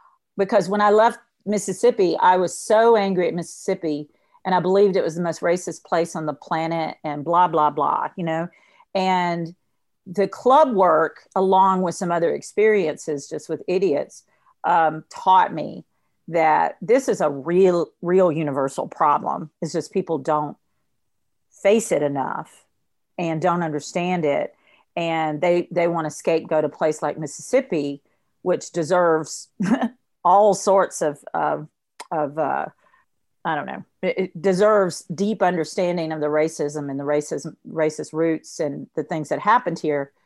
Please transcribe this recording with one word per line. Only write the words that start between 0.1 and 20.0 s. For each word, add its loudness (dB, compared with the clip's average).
because 2
when -2
I 4
left 4
Mississippi, 0
I 4
was 0
so 4
angry 0
at -4
Mississippi, -6
and -2
I 2
believed 4
it 2
was -6
the -4
most -4
racist -2
place -2
on -6
the -4
planet, -4
and -8
blah, 4
blah, 2
blah, -2
you -6
know? -4
And -2
the -2
club 4
work, 2
along 4
with -2
some -6
other 0
experiences -2
just -10
with -6
idiots, -2
um, 2
taught 2
me -10
that 2
this 2
is -2
a 2
real, 2
real 4
universal -2
problem. 0
It's -6
just -6
people -2